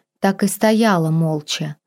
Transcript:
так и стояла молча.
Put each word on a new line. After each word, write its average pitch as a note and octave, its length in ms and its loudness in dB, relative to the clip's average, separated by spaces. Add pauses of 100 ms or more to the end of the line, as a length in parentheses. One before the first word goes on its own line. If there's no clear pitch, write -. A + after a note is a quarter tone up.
(200)
так G3 240 0
и G3+ 40 4
стояла G#3+ 640 2
молча. D#3 760 -4